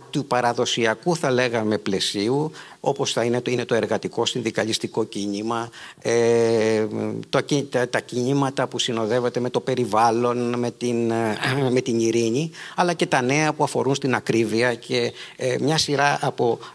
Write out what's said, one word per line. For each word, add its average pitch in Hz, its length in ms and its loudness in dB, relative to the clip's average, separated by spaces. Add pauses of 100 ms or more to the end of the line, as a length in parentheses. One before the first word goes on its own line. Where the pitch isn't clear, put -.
του 143 160 -4
παραδοσιακού, 120 920 0
θα 147 160 0
λέγαμε, 113 460 2
πλαισίου, 107 720 -2 (280)
όπως 139 340 -2
θα 117 100 0
είναι 120 180 0
το, 123 100 -4
είναι 120 140 -2
το 120 100 0
εργατικό 104 500 -2
συνδικαλιστικό 110 800 -2
κίνημα, 107 640 -4 (320)
ε, 113 840 4 (440)
το 139 120 2
κι-, 139 280 -2
τα, 123 200 0
τα 107 100 0
κινήματα 131 680 0
που 120 120 -6
συνοδεύονται 120 600 0
με 123 100 -2
το 123 100 -2
περιβάλλον, 120 1000 2
με 120 120 -2
την, 117 400 0
ε, 113 260 0 (340)
με 127 100 4
την 117 180 0
ειρήνη, 117 520 2 (240)
αλλά 180 180 2
και - 120 0
τα 139 160 2
νέα 147 320 2
που 151 100 -2
αφορούν 131 320 0
στην 127 200 0
ακρίβεια 113 600 2
και, 120 380 -2 (220)
ε, 127 240 -2
μια 147 180 2
σειρά 143 440 2
από, 123 380 0 (160)